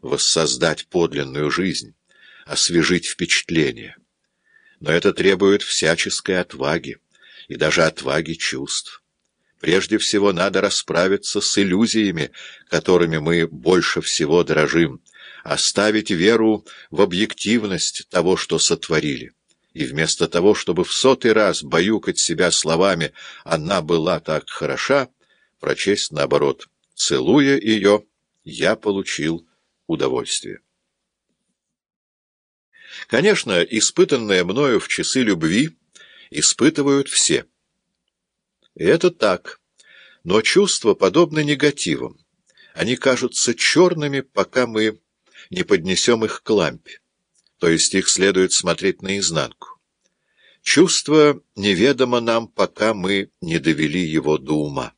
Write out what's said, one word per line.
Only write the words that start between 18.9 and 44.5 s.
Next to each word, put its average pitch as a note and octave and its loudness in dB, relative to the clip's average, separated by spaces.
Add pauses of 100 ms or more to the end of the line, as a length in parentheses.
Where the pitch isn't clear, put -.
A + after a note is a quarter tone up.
И - -6
вместо D#2+ -2
того, F#2+ 4
чтобы F2+ -2
в - -10
сотый B2+ 2
раз G#2 2
баюкать F2+ -2
себя E2+ 0
словами E2 0 (320)
«она E2+ -2
была D#2+ 0
так D#2 -6
хороша», C3 -2 (520)
прочесть D2+ -2
наоборот C#2+ -2 (260)
«целуя C3+ 2
её, G#2 2 (400)
я E2+ -2
получил F#2 -4 (380)
удовольствие». - -4 (2500)
Конечно, A#2+ 2
испытанное A2 2
мною A2 2
в - -4
часы - -2
любви G2+ 0 (540)
испытывают C#3+ 0
все. - 0 (1300)
И - -8
это E3 4
так, - -2 (640)
но G2+ 2
чувства - 2
подобны D3+ 2
негативам. C#3 -2 (560)
Они G#2 -2
кажутся B2 0
чёрными, D#3 2
пока C3 -2